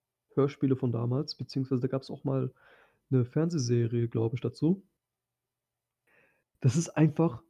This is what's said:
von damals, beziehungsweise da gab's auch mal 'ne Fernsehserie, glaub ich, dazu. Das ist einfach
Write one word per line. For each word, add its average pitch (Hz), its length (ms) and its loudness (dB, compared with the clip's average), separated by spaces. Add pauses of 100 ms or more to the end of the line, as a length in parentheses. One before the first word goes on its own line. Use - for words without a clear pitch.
(800)
von 123 140 -2
damals, 123 440 -2
beziehungsweise 131 460 -4
da 135 80 -2
gab's 135 220 -6
auch - 140 -14
mal 131 280 -2 (560)
'ne 127 160 4
Fernsehserie, 120 840 0
glaub 113 260 -2
ich, 120 60 -6
dazu. 160 420 0 (1800)
Das 131 120 4
ist 165 140 0
einfach 156 600 2